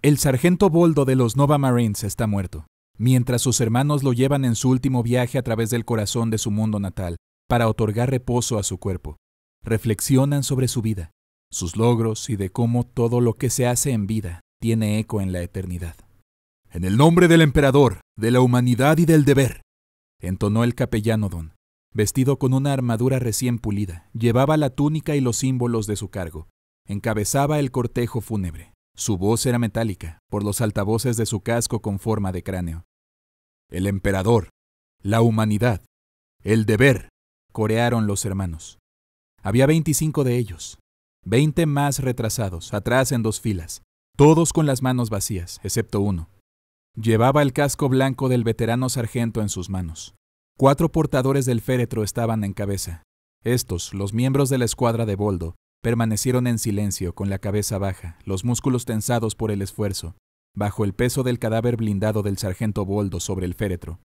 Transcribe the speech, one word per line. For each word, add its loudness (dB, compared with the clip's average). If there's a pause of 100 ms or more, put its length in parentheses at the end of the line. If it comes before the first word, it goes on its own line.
El 4
sargento 4
Boldo 4
de 2
los 2
Nova 4
Marines 2
está -4
muerto. -4 (320)
Mientras 2
sus 0
hermanos 0
lo 2
llevan 2
en 0
su 2
último 0
viaje 0
a -2
través -2
del -2
corazón -2
de -2
su -4
mundo 0
natal, -6 (300)
para 2
otorgar 0
reposo -2
a -2
su -6
cuerpo, -8 (460)
reflexionan 0
sobre -2
su -2
vida, -4 (400)
sus -8
logros 0
y -4
de -4
cómo 0
todo 0
lo 2
que -2
se 0
hace 0
en -2
vida -6 (180)
tiene 0
eco -4
en -2
la -4
eternidad. -8 (760)
"En -4
el 2
nombre 8
del 8
emperador, 4 (160)
de 2
la 6
humanidad 4
y 4
del 6
deber", 4 (600)
entonó 0
el 0
capellán -2
Odón, -8 (420)
vestido 0
con 0
una 0
armadura 0
recién -2
pulida, -6
llevaba 2
la 2
túnica -2
y 2
los 0
símbolos -2
de -2
su -10
cargo, -10 (360)
encabezaba -2
el -2
cortejo -4
fúnebre. -8 (240)
Su -2
voz 2
era 2
metálica, -4 (100)
por -4
los -4
altavoces -2
de -2
su -4
casco -4
con -4
forma -2
de -8
cráneo. -8 (880)
"El -2
emperador, 0 (520)
la 2
humanidad, 2 (580)
el 2
deber", 4 (460)
corearon 0
los -2
hermanos. -6 (640)
Había 4
veinticinco 2
de 0
ellos, -8 (440)
veinte 2
más 0
retrasados, -4
atrás 0
en 0
dos -2
filas, -6 (340)
todos 6
con 2
las 0
manos -2
vacías, -8
excepto -4
uno. -2 (640)
Llevaba 2
el 0
casco 0
blanco 0
del 0
veterano -2
sargento -4
en -2
sus -6
manos. -8 (440)
Cuatro 4
portadores 0
del 0
féretro -2
estaban -2
en -4
cabeza. -6 (400)
Estos, -4
los -6
miembros 2
de 0
la 2
escuadra 0
de -2
Boldo, -2 (280)
permanecieron 0
en 0
silencio, -4
con -4
la -4
cabeza -4
baja, -6
los -6
músculos -2
tensados -2
por -4
el -4
esfuerzo, -6 (400)
bajo -2
el -2
peso -2
del -2
cadáver 0
blindado -2
del -2
sargento -4
Boldo -2
sobre -4
el -4
féretro. -6 (120)